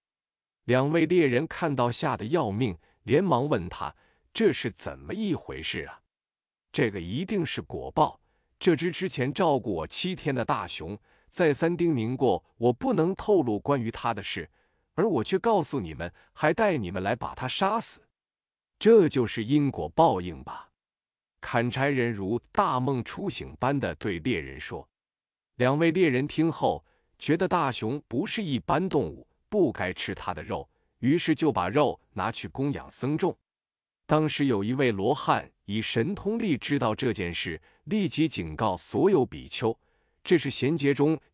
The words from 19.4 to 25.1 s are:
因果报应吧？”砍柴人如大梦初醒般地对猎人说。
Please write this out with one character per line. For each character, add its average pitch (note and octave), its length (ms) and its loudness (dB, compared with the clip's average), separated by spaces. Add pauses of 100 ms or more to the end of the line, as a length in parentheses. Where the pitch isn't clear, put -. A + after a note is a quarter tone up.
因 C#3+ 260 4
果 D#2 200 -4
报 C#3+ 300 4
应 E2+ 240 -8
吧？” - 200 -14 (760)
砍 A#2+ 300 0
柴 C3+ 180 0
人 B2 240 2
如 G2+ 300 -2 (100)
大 E3 280 2
梦 B2+ 240 0
初 - 260 -8
醒 - 300 -6
般 C3+ 200 0
地 F#2+ 160 -2
对 F#2 240 -4
猎 F2+ 220 -2
人 C2+ 180 -12
说。 - 300 -12 (680)